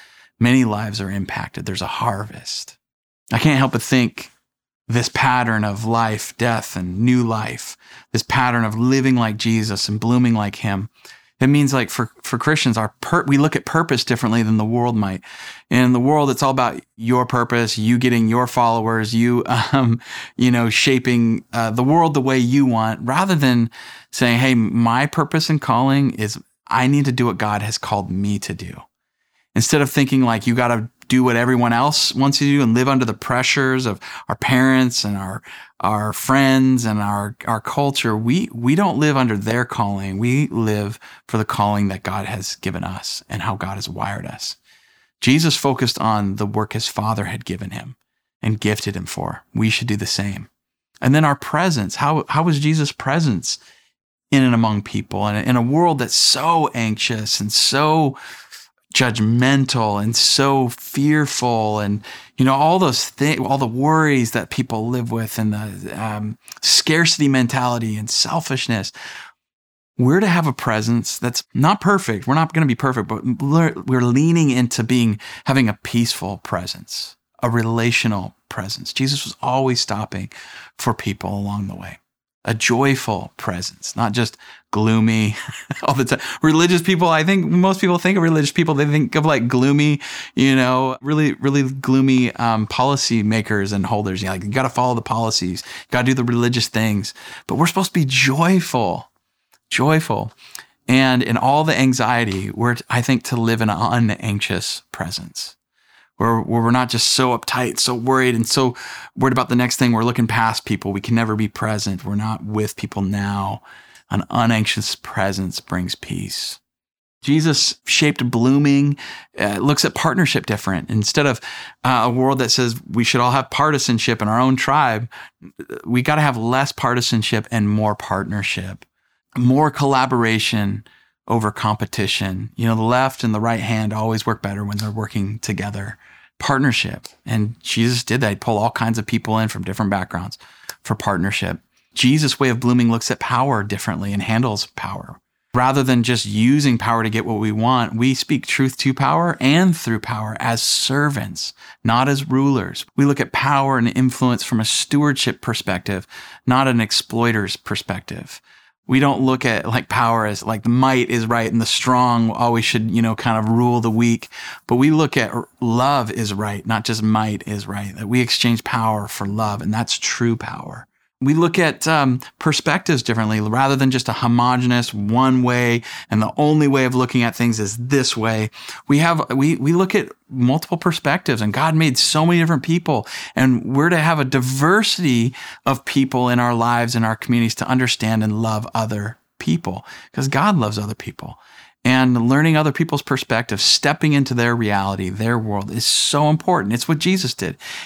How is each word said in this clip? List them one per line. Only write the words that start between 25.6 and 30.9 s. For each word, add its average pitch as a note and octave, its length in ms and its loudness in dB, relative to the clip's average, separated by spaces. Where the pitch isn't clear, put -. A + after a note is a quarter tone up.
calling C3+ 520 2
is G#2+ 260 -6
I B2+ 180 2
need C#3+ 200 4
to C#3 60 0
do B2 140 0
what G2+ 100 -2
God G#2 260 -2
has G#2+ 160 -6
called G2+ 340 -4
me G2+ 260 -2
to G2 160 -8
do." F2 260 -14
Instead C#3+ 260 2
of C3+ 80 0
thinking, C3+ 320 2
like, A2+ 240 0
you A#2+ 80 2
gotta A#2+ 340 0